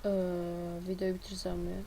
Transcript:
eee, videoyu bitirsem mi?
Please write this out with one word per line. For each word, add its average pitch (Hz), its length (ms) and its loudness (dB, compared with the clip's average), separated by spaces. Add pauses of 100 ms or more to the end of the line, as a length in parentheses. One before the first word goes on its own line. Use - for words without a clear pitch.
eee, 202 60 6 (760)
videoyu 185 260 2
bitirsem 185 440 -4
mi? 185 300 -2